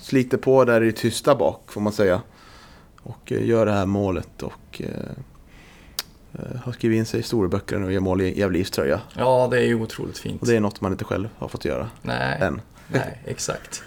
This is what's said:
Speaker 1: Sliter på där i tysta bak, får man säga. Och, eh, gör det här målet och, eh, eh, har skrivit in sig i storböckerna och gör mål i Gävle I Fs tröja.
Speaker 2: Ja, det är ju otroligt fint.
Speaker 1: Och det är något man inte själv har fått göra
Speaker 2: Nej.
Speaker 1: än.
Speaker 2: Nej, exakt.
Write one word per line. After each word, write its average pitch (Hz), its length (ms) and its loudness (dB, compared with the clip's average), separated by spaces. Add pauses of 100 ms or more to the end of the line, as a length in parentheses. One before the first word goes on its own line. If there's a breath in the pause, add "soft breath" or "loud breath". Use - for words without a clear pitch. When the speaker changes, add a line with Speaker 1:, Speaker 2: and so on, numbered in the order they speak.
Speaker 1:
Sliter 131 340 2
på 131 280 6
där 117 180 6
i 113 100 4
tysta 117 420 2
bak, - 320 0
får - 140 -8
man 104 120 0
säga. 98 280 4 (840 loud breath)
Och, - 300 -14
eh, 110 140 0
gör 113 200 4
det 104 60 2
här 101 140 2
målet 98 560 -2
och, - 420 -12
eh, - 40 -8 (1400 loud breath)
eh, - 320 -10
har 123 80 -6
skrivit 113 260 2
in 113 80 0
sig 117 140 -2
i - 20 -2
storböckerna 98 640 0
och 92 60 -2
gör 98 80 2
mål 95 200 2
i 92 200 0
Gävle 92 180 2
I - 40 4
Fs - 80 -6
tröja. 76 300 0 (160)
Speaker 2:
Ja, 127 340 4
det 123 80 0
är 120 80 4
ju 117 160 4
otroligt - 360 -8
fint. 104 240 -8
Speaker 1:
Och 120 60 -2
det 117 80 6
är 110 40 4
något 101 200 0
man 95 120 0
inte 92 120 -6
själv 98 240 -4 (100)
har - 100 -8
fått - 160 -8
göra 67 240 -4 (140)
Speaker 2:
Nej. 64 380 -4
Speaker 1:
än. 87 200 -2 (280)
Speaker 2:
Nej, - 360 -2
exakt. - 640 -8